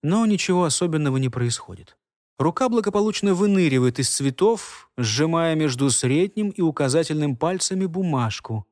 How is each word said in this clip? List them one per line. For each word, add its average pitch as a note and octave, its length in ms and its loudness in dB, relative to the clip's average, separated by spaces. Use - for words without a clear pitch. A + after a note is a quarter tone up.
Но G#3 220 2
ничего F#3 400 2
особенного D3+ 500 0
не C3 140 0
происходит. A#2 680 -6
Рука E3+ 320 0
благополучно G#3 640 0
выныривает E3+ 640 2
из C3+ 140 -2
цветов, F#3+ 840 0
сжимая D#3+ 600 0
между C#3 340 0
средним F3+ 600 0
и F#3+ 120 -6
указательным D3+ 760 0
пальцами F#3+ 520 -2
бумажку. C3 840 -4